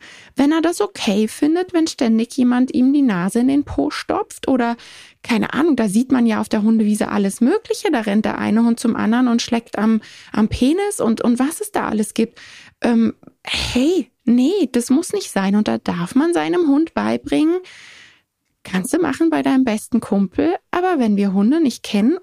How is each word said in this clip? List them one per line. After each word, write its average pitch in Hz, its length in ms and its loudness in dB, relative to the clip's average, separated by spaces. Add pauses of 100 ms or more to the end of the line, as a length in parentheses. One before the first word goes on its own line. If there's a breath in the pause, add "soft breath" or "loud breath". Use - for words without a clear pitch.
(380 loud breath)
wenn 285 160 2
er 330 80 2
das 339 180 -2
okay 220 480 0
findet, 339 460 -2
wenn 320 140 2
ständig 226 500 0
jemand 247 360 2
ihm 254 200 2
die 294 80 4
Nase 202 380 0
in 254 100 2
den 285 160 2
Po 285 240 -4
stopft - 580 -6
oder, 233 300 0 (460 loud breath)
keine 220 300 -2
Ahnung, 302 220 2
da 226 140 0
sieht 226 220 0
man 247 140 4
ja 214 140 0
auf 214 80 -4
der 214 160 -2
Hundewiese 214 460 2
alles 196 320 -2
Mögliche, 392 500 0
da 240 100 0
rennt 214 220 0
der - 140 -4
eine 214 260 0
Hund 233 160 2
zum 226 160 0
anderen 233 320 2
und 233 140 2
schleckt - 360 -4
am, 220 220 2 (320 loud breath)
am 214 160 2
Penis 381 540 0
und, 220 200 0
und 240 160 2
was 269 220 -2
es - 140 -10
da - 160 -4
alles 214 240 -4
gibt. - 260 -4 (420 loud breath)
Ähm, 226 320 2 (320)
hey, 285 640 -2 (140)
nee, 262 480 2
das 240 180 -2
muss 302 220 0
nicht 392 200 -6
sein 196 260 0
und 214 100 2
da 226 100 -2
darf 180 380 -6
man 330 180 2
seinem 330 340 0
Hund 285 260 0
beibringen, 285 680 0 (1120 loud breath)
„Kannst 185 240 -4
du 311 60 0
machen 330 300 0
bei 294 140 -2
deinem 262 200 2
besten 226 380 -2
Kumpel, 202 520 0 (180)
aber 359 280 0
wenn 214 160 2
wir 202 160 0
Hunde 214 300 2
nicht 262 220 -2
kennen 226 400 0